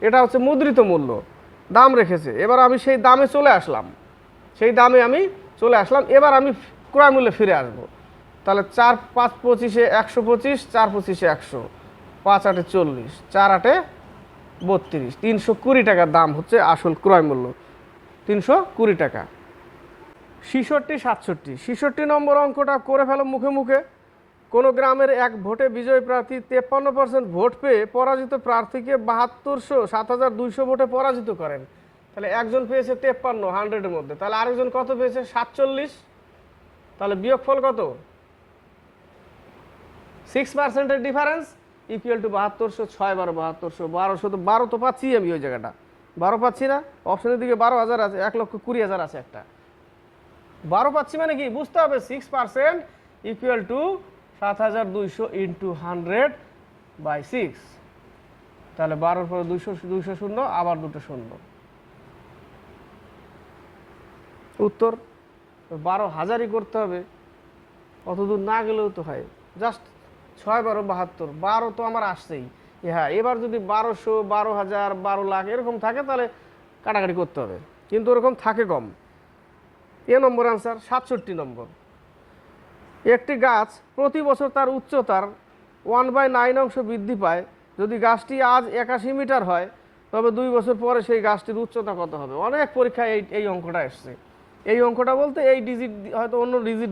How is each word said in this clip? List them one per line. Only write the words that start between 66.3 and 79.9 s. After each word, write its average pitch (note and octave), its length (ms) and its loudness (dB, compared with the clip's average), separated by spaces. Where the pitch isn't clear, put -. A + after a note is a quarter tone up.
করতে A3 220 -6
হবে, F#3 220 -4
অত F3+ 140 -8
দূর G#3 100 -2
না G#3+ 240 -2
গেলেও G#3+ 260 -2
তো G3 120 -10
হয়। C#3+ 220 -12
just A3+ 220 -6
ছয় A3+ 180 -2
বারো G#3+ 200 -4
বাহাত্তর, F3+ 440 -8
বারো A3 220 -2
তো A#3+ 60 -8
আমার A3+ 200 -4
আসছেই। E3 420 -10
হ্যাঁ, E3 260 -2
এবার A3 340 0
যদি A#3 140 -6
বারোশো, A3 520 -2
বারো G#3 360 -2
হাজার, G3+ 340 -4
বারো G3 300 -4
লাখ F#3+ 240 -4
এরকম A#3 320 -6
থাকে A3+ 280 -4
তাহলে B3+ 180 -2
কাটাকাটি G3 280 -2
করতে E3+ 300 -6
হবে, F#2+ 140 -10
কিন্তু G#3+ 220 -2
ওরকম B3 220 2
থাকে A3+ 280 0
কম। C3 140 -4